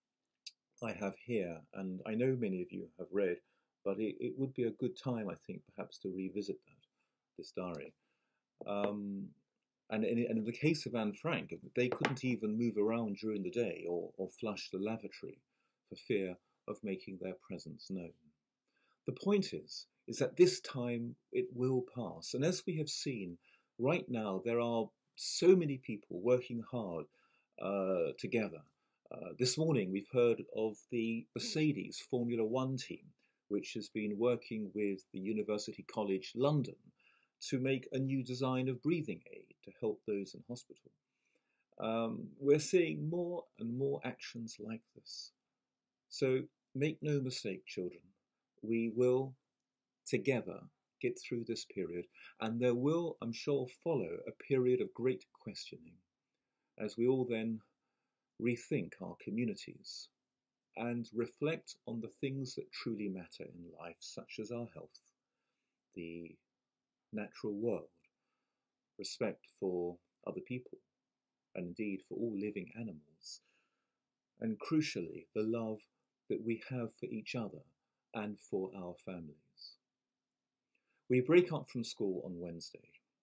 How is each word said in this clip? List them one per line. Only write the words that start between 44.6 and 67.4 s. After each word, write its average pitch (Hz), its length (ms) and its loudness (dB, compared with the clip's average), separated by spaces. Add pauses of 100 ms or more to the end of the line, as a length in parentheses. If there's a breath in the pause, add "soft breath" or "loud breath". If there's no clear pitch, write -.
like 110 220 -8 (120)
this. - 380 -16 (800)
So 131 320 2 (320)
make 147 260 0
no 147 200 2
mistake, 113 460 -4
children, - 360 -6 (600)
we 113 320 2
will 127 400 4 (720)
together 110 540 2 (400)
get - 180 0
through 117 280 -4
this 113 180 -2
period, 87 400 -4 (360 loud breath)
and 113 200 0
there 123 140 6
will, 156 480 2
I'm 117 100 -2
sure, 135 340 0 (160)
follow 120 440 0
a - 180 -10
period 127 360 6
of 101 140 -4
great 127 380 0
questioning - 640 -12 (840)
as 107 160 -6
we 120 120 4
all 131 200 4
then 113 320 0 (800)
rethink 117 520 0 (100)
our 90 200 -6
communities - 880 -4 (680)
and 120 360 -2
reflect 143 640 -2 (120)
on 117 140 -4
the 110 200 -8
things 135 340 -2
that - 180 -8
truly 104 360 -2
matter 92 360 -6
in 87 200 -14 (160)
life, 82 180 -10
such - 420 -12
as 110 120 -6
our 117 220 -4
health, - 260 -16 (960)
the 85 400 -10 (760)
natural 107 420 -6